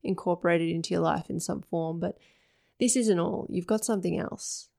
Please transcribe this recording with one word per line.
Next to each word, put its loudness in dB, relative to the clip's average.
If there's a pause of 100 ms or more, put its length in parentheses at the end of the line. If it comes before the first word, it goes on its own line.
incorporate 2
it 0
into -2
your 2
life 0
in -4
some -6
form, -4
but -4 (640)
this 4
isn't 4
all. 0
You've -2
got 0
something 0
else. -8 (100)